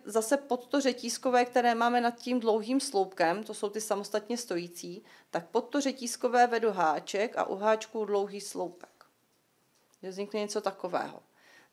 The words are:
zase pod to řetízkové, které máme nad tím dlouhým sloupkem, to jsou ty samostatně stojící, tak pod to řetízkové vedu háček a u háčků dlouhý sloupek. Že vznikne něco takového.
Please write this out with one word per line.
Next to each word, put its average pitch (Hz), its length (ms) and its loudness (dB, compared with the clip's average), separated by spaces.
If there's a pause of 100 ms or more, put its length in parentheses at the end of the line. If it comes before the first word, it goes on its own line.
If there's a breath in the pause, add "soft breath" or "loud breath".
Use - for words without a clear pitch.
zase 220 320 2
pod 254 300 -2
to 277 140 2
řetízkové, 247 640 2
které 240 300 4
máme 240 260 2
nad 240 140 0
tím 247 240 -2
dlouhým 220 400 2
sloupkem, 190 640 0
to 214 100 -12
jsou 208 160 -4
ty 214 120 -6
samostatně 208 560 -2
stojící, 175 680 -8 (260 loud breath)
tak 165 200 -4
pod 233 120 2
to 285 200 -2
řetízkové 247 680 2
vedu 226 240 2
háček 185 680 0
a - 60 2
u - 120 -2
háčků 220 500 0
dlouhý 202 360 -2
sloupek. - 640 -10 (960)
Že 190 80 -10
vznikne 202 300 -6
něco 208 220 -2
takového. 175 580 -4 (540 soft breath)